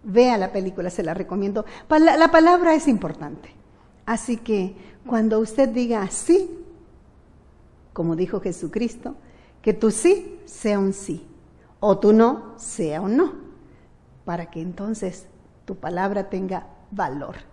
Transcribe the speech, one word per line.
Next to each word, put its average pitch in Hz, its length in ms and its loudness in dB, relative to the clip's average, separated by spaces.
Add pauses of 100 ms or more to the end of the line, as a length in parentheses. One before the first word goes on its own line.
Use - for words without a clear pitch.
Vea 240 340 4
la 190 160 -2
película, 190 380 -4
se 196 120 -6
la 160 120 -4
recomiendo. 196 500 -4 (240)
Pala-, 311 300 6
la 330 120 6
palabra 330 440 6
es 294 140 0
importante. 160 640 -4 (540)
Así 226 320 -4
que 196 380 -4 (320)
cuando 220 320 0
usted 226 320 2
diga 226 400 -2
sí, - 480 0 (1300)
como 165 240 -4
dijo 185 240 -4
Jesucristo, 208 760 -8 (440)
que - 140 0
tu 214 160 2
sí 359 560 0
sea 208 320 -4
un 196 140 0
sí, - 340 -10 (540)
o 196 180 2
tu 202 140 6
no 226 440 4
sea 160 460 -8
un 202 140 -2
no, 330 160 2 (920)
para 170 220 -8
que 160 160 -12
entonces 190 640 -8 (400)
tu - 80 -12
palabra 190 560 -6
tenga 185 380 -8 (240)
valor 147 420 -6 (180)